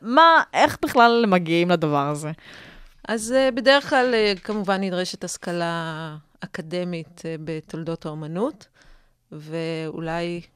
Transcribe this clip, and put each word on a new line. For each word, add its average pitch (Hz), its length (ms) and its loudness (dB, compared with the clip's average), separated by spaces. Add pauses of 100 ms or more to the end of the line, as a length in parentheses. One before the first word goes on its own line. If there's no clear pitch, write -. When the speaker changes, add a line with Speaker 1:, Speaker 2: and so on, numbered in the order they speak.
Speaker 1:
מה, 302 400 6 (120)
איך 214 280 2
בכלל 233 460 4
מגיעים 175 420 2
לדבר 151 380 2
הזה? 151 240 -6 (760)
Speaker 2:
אז, 220 280 -4
אה, 262 140 4
בדרך 269 400 2
כלל, 254 240 4
אה, 214 180 2 (120)
כמובן 196 360 -2
נדרשת 180 440 -4
השכלה 165 920 -6 (240)
אקדמית, 175 840 -8
אה, 165 100 -6 (100)
בתולדות 160 600 -8
האומנות, 160 600 -6 (680)
ואולי 165 1080 -8 (160)